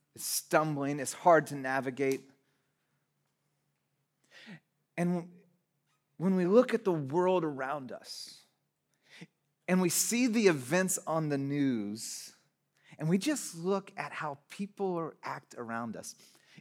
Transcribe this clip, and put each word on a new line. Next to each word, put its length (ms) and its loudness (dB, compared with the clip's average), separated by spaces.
it's 100 -12
stumbling, 760 0
it's 140 -6
hard 340 6
to 80 -8
navigate. 680 -2
And 320 -2
when 180 2
we 120 2
look 260 6
at 100 0
the 80 2
world 520 2
around 480 -6
us, 500 -16
and 120 4
we 100 4
see 360 2
the 220 4
events 580 2
on 240 0
the 80 0
news, 960 -2
and 100 -4
we 120 4
just 360 -4
look 420 -4
at 160 -8
how 260 -8
people 480 -6
are, 260 -6
act 360 -10
around 360 -6
us, 200 -14